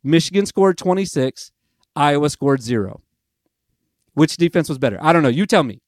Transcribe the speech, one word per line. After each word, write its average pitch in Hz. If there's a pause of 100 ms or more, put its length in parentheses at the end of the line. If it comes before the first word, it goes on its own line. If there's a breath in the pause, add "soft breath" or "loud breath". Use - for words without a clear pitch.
Michigan 165
scored 190
twenty-six. 180 (440)
Iowa 147
scored 139
zero. 110 (1120)
Which 156
defense 170
was 139
better? 113
I 160
don't 170
know. 135
You 156
tell 190
me. 113